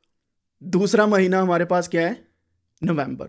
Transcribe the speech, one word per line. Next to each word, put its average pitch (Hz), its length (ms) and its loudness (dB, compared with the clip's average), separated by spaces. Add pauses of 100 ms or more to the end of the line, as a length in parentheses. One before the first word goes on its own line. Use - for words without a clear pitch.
(640)
दूसरा 202 440 2
महीना 190 340 2
हमारे 175 260 0
पास 175 220 -2
क्या 170 200 -2
है? - 160 -10 (580)
नवंबर। 139 460 -4